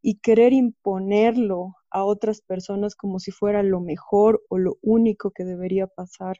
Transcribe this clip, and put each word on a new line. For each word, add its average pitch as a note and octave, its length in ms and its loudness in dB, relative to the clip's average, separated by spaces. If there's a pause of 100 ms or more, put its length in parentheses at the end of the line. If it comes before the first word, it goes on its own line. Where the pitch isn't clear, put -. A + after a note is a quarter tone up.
y G#3+ 180 -2
querer A#3 340 6
imponerlo G3+ 1200 0 (160)
a G3 140 -2
otras G#3 360 -2
personas G3+ 540 -6
como F#3+ 240 -8
si F#3+ 120 -10
fuera G#3 300 -2
lo F#3+ 200 0
mejor G3+ 680 2
o F#3 100 -4
lo F#3 240 -2
único G#3+ 500 2
que F#3 120 -10
debería F#3 420 -4
pasar. F#3 540 -14